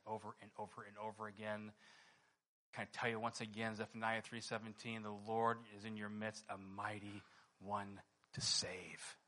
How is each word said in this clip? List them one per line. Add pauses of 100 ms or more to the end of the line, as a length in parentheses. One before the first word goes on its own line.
Over
and
over
and
over
again. (1000)
Can
I
tell
you
once
again,
Zephaniah
three
seventeen,
"The
Lord (180)
is
in
your
midst,
a
mighty (380)
one (320)
to
save." (100)